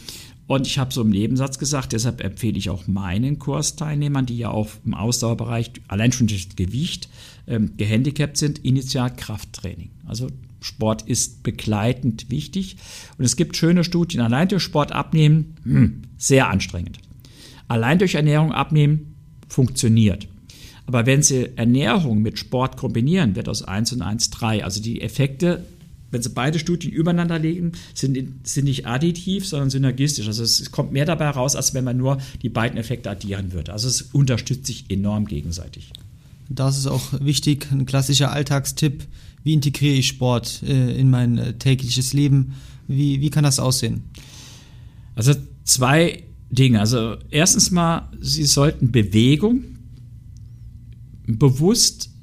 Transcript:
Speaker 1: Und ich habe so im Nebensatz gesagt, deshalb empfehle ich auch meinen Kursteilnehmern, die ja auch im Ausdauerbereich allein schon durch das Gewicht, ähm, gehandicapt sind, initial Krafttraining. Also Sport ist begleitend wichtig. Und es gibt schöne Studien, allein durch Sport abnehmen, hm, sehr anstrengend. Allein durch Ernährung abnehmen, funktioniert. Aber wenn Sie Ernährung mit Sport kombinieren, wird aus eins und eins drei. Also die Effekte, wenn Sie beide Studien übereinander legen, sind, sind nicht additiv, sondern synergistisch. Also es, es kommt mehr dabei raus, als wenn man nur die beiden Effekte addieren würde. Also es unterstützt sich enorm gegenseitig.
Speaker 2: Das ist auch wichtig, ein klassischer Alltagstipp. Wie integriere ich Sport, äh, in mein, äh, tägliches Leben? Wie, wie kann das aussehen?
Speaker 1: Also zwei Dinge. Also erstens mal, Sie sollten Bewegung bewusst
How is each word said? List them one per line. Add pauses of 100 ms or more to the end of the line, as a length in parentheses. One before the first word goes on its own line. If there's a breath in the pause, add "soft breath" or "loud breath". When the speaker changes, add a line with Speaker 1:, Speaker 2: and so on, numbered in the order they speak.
(480 loud breath)
Speaker 1:
Und
ich
habe
so
im
Nebensatz
gesagt,
deshalb
empfehle
ich
auch
meinen
Kursteilnehmern,
die
ja
auch (160)
im
Ausdauerbereich (160)
allein
schon
durch
das
Gewicht, (400 loud breath)
ähm,
gehandicapt
sind,
initial
Krafttraining. (140)
Also (340)
Sport
ist
begleitend
wichtig. (420 loud breath)
Und
es
gibt
schöne
Studien,
allein
durch
Sport
abnehmen,
hm, (160)
sehr
anstrengend. (680 loud breath)
Allein
durch
Ernährung
abnehmen, (340)
funktioniert. (600 loud breath)
Aber
wenn
Sie
Ernährung
mit
Sport
kombinieren,
wird
aus
eins
und
eins
drei.
Also
die
Effekte, (460)
wenn
Sie
beide
Studien
übereinander
legen, (200 loud breath)
sind,
sind
nicht
additiv,
sondern
synergistisch.
Also
es,
es
kommt
mehr
dabei
raus,
als
wenn
man
nur (240 loud breath)
die
beiden
Effekte
addieren
würde.
Also
es
unterstützt
sich
enorm
gegenseitig. (580 loud breath)
Speaker 2:
Das
ist
auch (160)
wichtig,
ein
klassischer
Alltagstipp. (380 loud breath)
Wie
integriere
ich
Sport,
äh,
in
mein,
äh,
tägliches
Leben? (320 loud breath)
Wie,
wie
kann
das
aussehen? (1120 loud breath)
Speaker 1:
Also (300)
zwei (260)
Dinge.
Also (120)
erstens
mal, (100)
Sie
sollten
Bewegung (1600)
bewusst (140)